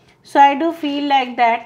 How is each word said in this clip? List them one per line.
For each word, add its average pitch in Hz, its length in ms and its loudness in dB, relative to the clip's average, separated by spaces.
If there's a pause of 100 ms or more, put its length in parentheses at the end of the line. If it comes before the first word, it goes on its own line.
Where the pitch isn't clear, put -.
(280)
So, 294 120 2
I 285 220 6
do 330 180 -2
feel 285 320 -6
like 254 260 -2
that 233 280 0